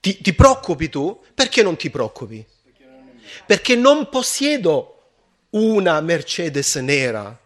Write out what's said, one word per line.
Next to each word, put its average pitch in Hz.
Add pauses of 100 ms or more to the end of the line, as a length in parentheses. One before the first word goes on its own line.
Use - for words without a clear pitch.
Ti, -
ti 185
preoccupi 180
tu? 151 (100)
Perché 247
non 170
ti 151
preoccupi? 110 (1000)
Perché 214
non 269
possiedo 247 (560)
una 202
Mercedes 156
nera. 127